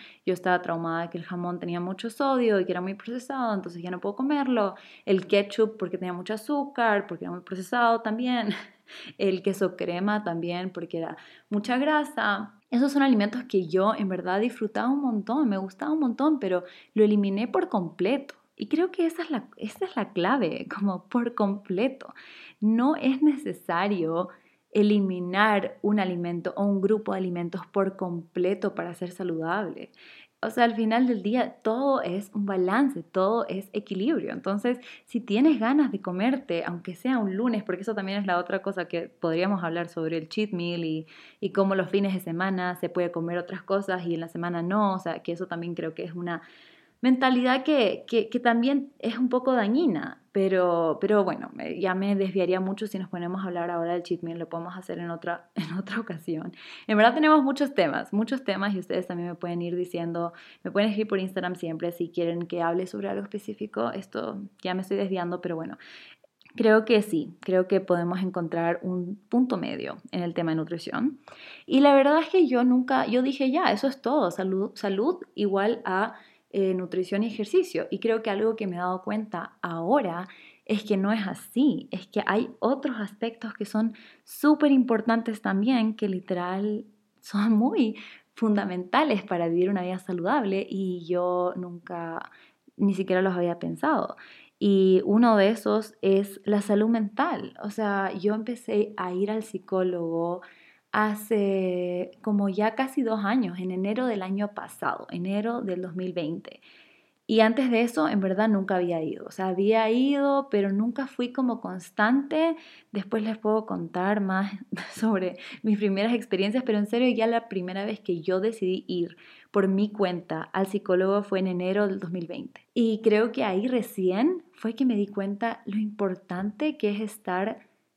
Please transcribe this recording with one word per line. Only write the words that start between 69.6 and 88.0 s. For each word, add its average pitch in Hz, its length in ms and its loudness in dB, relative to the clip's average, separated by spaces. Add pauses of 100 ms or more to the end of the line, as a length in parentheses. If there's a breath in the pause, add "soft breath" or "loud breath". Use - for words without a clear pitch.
en 180 120 -2
el 175 100 -4
tema 165 180 0
de 160 40 0
nutrición. 170 640 -4 (460 loud breath)
Y 262 160 6
la 285 120 8
verdad 277 260 6
es 320 100 -2
que 359 180 6
yo 247 160 4
nunca, 254 440 4
yo 240 140 2
dije, 269 300 0
"Ya, 339 200 2
eso 208 160 0
es 262 140 -4
todo, 233 300 2
salud, 190 420 -2
salud 208 440 -2 (180)
igual 202 480 0
a, 196 320 -2 (360 loud breath)
eh, 190 220 2
nutrición 185 500 -2
y 233 40 -2
ejercicio". 220 640 -2
Y 196 80 -4
creo 226 240 0
que 220 60 -2
algo 214 260 0
que 220 120 -6
me 175 100 -4
he - 20 -6
dado 185 240 -2
cuenta 214 580 -6
ahora 175 680 -2 (360 loud breath)
es 208 180 -2
que 208 120 0
no 196 160 2
es 208 160 -2
así, - 640 0
es - 160 -10
que - 180 -2
hay 214 240 0 (100)
otros 269 400 0
aspectos 220 540 -8
que 208 120 -6
son 220 280 0 (300 loud breath)
súper 294 480 4
importantes 233 720 2
también, 220 540 2
que 214 120 -2
literal 185 800 -4 (340)
son 208 340 0
muy 240 440 2 (360 loud breath)